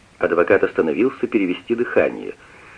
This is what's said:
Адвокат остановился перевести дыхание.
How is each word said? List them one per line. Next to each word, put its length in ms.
Адвокат 460
остановился 600
перевести 480
дыхание. 600